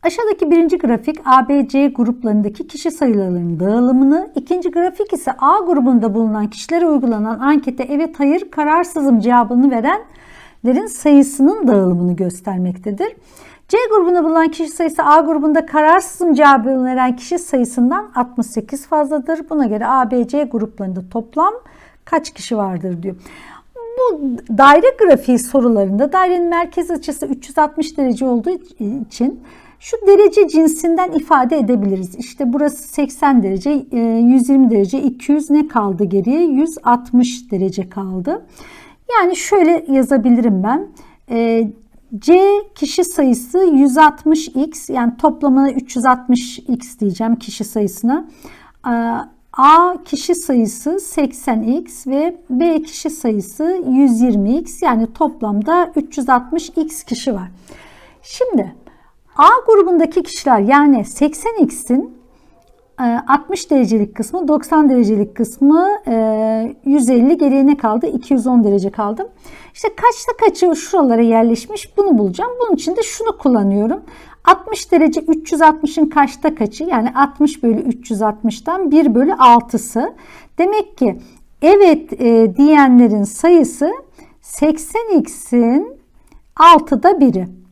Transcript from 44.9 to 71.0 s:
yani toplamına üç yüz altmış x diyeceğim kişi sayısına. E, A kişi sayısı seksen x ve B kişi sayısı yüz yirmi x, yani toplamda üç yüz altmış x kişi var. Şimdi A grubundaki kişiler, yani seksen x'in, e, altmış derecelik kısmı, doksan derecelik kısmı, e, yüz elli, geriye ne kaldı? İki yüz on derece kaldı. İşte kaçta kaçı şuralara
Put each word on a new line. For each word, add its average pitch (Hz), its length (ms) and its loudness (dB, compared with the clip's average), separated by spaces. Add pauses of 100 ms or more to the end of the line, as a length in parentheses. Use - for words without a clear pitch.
yani 240 260 -2
toplamına 277 540 0
üç 269 260 -8
yüz 233 80 -4
altmış 247 540 0
x - 400 -8
diyeceğim 220 380 -2
kişi 214 280 -10
sayısına. 233 600 -4 (600)
E, 247 60 -4 (640)
A 294 480 6
kişi 294 300 -4
sayısı 277 680 -4
seksen 262 600 -4
x 269 440 -6
ve 294 300 -4 (140)
B 311 320 0
kişi - 280 -10
sayısı 302 800 -4
yüz 254 320 4
yirmi 220 360 0
x, - 260 -8
yani 226 300 0
toplamda 277 840 -2
üç 302 220 -6
yüz 262 100 -4
altmış 269 480 -2
x 311 260 -6
kişi 247 320 -6
var. 185 160 -10 (720)
Şimdi 415 520 -4 (600)
A 294 120 6 (180)
grubundaki 349 560 2
kişiler, - 380 0
yani 269 440 4
seksen 302 560 -4
x'in, 285 580 -2 (840)
e, 254 40 -4 (240)
altmış 285 420 -2
derecelik 220 440 2
kısmı, 320 340 -6
doksan 302 400 2
derecelik 208 480 2
kısmı, 285 520 2 (180)
e, 220 800 -2
yüz 269 260 2
elli, 269 280 4
geriye 269 280 2
ne 285 100 4
kaldı? 247 300 -2
İki - 280 -4
yüz 240 120 -2
on 247 180 2
derece 196 260 0
kaldı. 226 380 -6 (460)
İşte - 140 -6
kaçta 466 440 -2 (140)
kaçı 349 300 0
şuralara 254 460 0